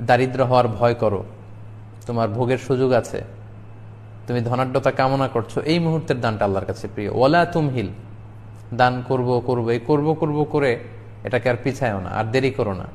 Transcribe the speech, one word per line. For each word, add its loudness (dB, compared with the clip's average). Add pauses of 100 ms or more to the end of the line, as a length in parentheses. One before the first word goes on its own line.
দারিদ্র 4
হওয়ার 6
ভয় 4
করো, 0 (840)
তোমার 0
ভোগের 0
সুযোগ 2
আছে, 0 (1000)
তুমি 0
ধনাঢ্যতা 2
কামনা 2
করছো, -2
এই 2
মুহূর্তের 0
দানটা 0
আল্লাহর 0
কাছে -6
প্রিয়। -6
ওয়ালা 4
তুমহিল, 0 (880)
দান 4
করব, 2
করব, 0
এই 2
করব, 2
করব 0
করে 2 (460)
এটাকে 0
আর 2
পিছায়ও 0
না, -6
আর -2
দেরি 2
করো 0
না। -6 (100)